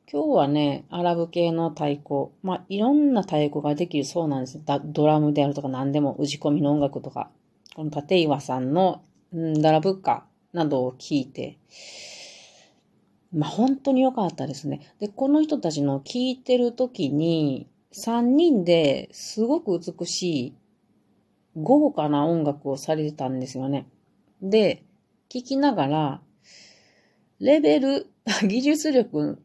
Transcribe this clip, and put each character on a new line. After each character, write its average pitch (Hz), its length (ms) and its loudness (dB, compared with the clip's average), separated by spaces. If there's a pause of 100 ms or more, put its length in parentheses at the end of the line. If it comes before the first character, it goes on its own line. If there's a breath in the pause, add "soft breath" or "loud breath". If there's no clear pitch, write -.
(120)
今 294 120 -2
日 311 60 0
は 175 180 4
ね、 147 420 0
ア 175 120 -6
ラ 175 140 2
ブ 170 140 -2
系 170 220 0
の 165 180 -2
太 147 260 -2
鼓、 143 340 -6 (140)
ま 185 120 -4
あ、 - 140 -12
い 190 80 -6
ろ 233 160 2
ん 294 200 4
な 202 100 2
太 160 140 -2
鼓 147 240 0
が 147 140 0
で 170 120 -2
き 160 100 -4
る 139 80 0
そ 170 200 -2
う - 20 0
な 139 100 0
ん 131 40 -4
で 127 60 -6
す。 156 160 -16
だ-、 143 160 -2
ド 151 280 0
ラ 151 120 6
ム 147 140 2
で 147 100 2
あ 139 40 2
る 143 60 -2
と 143 80 -6
か 143 60 -6
何 131 240 -4
で 147 80 0
も、 139 200 0
打 143 80 0
ち 143 100 -8
込 151 140 -2
み 147 100 2
の 143 100 2
音 151 80 2
楽 143 220 -2
と 139 80 -12
か。 - 220 -10 (440)
こ 156 80 -10
の 156 60 -6
立 147 260 -2
岩 156 240 2
さ 131 180 -6
ん 131 160 -2
の、 180 280 2 (320)
う 170 40 -8
ん、 160 240 0
ダ 156 120 6
ラ 156 80 4
ブ 190 100 0
ッ 190 100 -6
カ - 240 -2 (280)
な 170 120 0
ど 135 200 0
を 127 80 -4
聞 143 240 -4
い 131 100 -2
て、 - 300 -12 (1800 loud breath)
ま 151 140 -2
あ、 - 20 -10
本 262 260 2
当 269 160 -2
に 254 100 4
良 262 120 2
か 226 140 -2
っ - 60 -4
た 135 140 -8
で 143 60 -8
す 147 160 -10
ね。 - 300 -10
で、 208 100 -6
こ 269 180 -4
の 302 160 4
人 302 140 -2
た 185 140 -2
ち 147 100 -4
の 139 180 0
聞 247 300 -4
い 254 80 -6
て 254 200 0
る 240 140 2
時 240 380 -4
に、 151 580 0 (240)
三 240 460 0
人 302 260 4
で 160 480 2
す - 300 -8
ご 262 180 2
く 185 180 -2
美 170 280 -10
し - 180 -8
い、 151 320 -4 (1000)
豪 262 340 4
華 151 160 -2
な 147 180 2
音 165 200 0
楽 143 240 -2
を 135 80 -4
さ 160 180 -2
れ 156 80 -2
て 151 80 -4
た 147 160 -6
ん 131 140 -4
で 127 60 -8
す 127 100 -12
よ 131 100 -4
ね。 139 200 -4 (540)
で、 196 420 2 (460)
聞 247 140 -10
き 269 140 -4
な 277 180 4
が 147 120 2
ら、 151 340 -2 (1200 soft breath)
レ 269 200 4
ベ 294 200 4
ル、 269 280 0 (200)
<laughs> 196 200 0
技 214 140 0
術 302 300 2
力 151 540 0